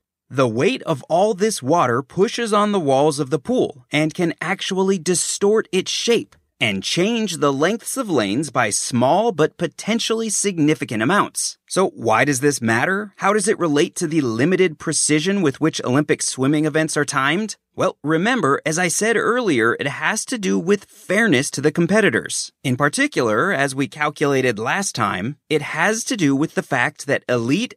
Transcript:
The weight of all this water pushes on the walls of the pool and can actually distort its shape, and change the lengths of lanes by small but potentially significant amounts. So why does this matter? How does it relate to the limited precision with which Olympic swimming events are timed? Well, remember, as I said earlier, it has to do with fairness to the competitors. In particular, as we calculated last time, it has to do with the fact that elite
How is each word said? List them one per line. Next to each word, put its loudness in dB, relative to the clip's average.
The 2
weight 0
of -4
all 2
this -2
water 2
pushes -2
on 2
the 0
walls 2
of -4
the 0
pool -2
and 0
can -2
actually -2
distort 0
its -2
shape, -2
and 0
change -2
the 2
lengths -2
of -4
lanes 0
by 0
small 0
but 0
potentially -4
significant 0
amounts. -2
So 0
why 2
does 0
this 0
matter? 0
How 2
does 0
it 0
relate 2
to -4
the 2
limited 2
precision 0
with 0
which 0
Olympic 0
swimming 0
events -2
are 0
timed? -2
Well, -2
remember, 0
as -2
I 0
said 0
earlier, 2
it -4
has -4
to -6
do 0
with 0
fairness 0
to -8
the 4
competitors. 0
In 2
particular, 0
as -2
we -2
calculated 0
last -4
time, -2
it 0
has -2
to -4
do 2
with -2
the -2
fact -2
that -2
elite 0